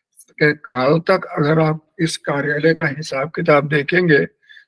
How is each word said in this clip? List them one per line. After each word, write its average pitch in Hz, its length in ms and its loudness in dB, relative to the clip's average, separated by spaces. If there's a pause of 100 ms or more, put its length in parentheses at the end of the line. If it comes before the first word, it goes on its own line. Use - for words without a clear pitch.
(300)
के 151 220 0
काल 151 480 -2
तक 185 240 0 (140)
अगर 160 220 2
आप 156 380 -2
इस 165 180 -4
कार्यालय 147 580 0
का 160 120 -4
हिसाब 143 440 -6
किताब 156 380 2
देखेंगे, 151 580 2 (420)